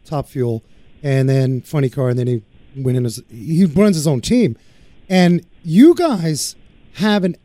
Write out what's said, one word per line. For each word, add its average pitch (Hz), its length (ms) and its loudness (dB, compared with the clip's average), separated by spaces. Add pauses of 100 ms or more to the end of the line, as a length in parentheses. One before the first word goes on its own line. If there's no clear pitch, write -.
Top 139 240 -8
Fuel, 120 340 -4 (400)
and 135 240 0
then 131 340 0
Funny 139 280 -4
Car, 127 180 -4
and 123 100 -2
then 123 100 -2
he 117 160 -4 (320)
went 127 200 -4
in 123 120 -2
as, 113 200 -10
he 151 380 -2
runs 185 300 2
his 151 100 -4
own 139 160 0
team. 214 340 0 (540)
And 175 340 2 (200)
you 233 320 6
guys 185 600 -4 (400)
have 208 280 0
an 175 220 -4